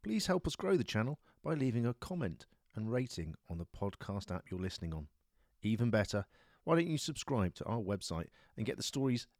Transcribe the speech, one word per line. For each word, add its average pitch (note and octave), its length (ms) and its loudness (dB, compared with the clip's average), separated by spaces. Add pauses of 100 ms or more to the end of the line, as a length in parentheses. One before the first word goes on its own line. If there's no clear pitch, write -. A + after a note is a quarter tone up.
Please G#3+ 260 0
help F#3 200 2
us D3 80 -2
grow F#3+ 220 4
the C3+ 80 4
channel A#2 340 0 (240)
by D#3+ 120 0
leaving B2 300 2
a A#2+ 100 2
comment D3 500 -4 (280)
and A2 160 -4
rating A#2 460 -2 (140)
on E2+ 80 -4
the E2+ 80 -4 (120)
podcast G2 560 -4
app - 160 -6
you're F#2 120 -4
listening F2 320 -4
on. D#2 140 -6 (540)
Even A2 280 2
better, G#2 360 2 (380)
why E3 120 4
don't E3+ 120 4
you D#3 100 0
subscribe B2 580 0
to - 100 -6
our A#2 140 -2
website F#2 480 -2 (280)
and A2+ 100 -2
get - 120 -2
the - 60 -6
stories C3 440 0 (120)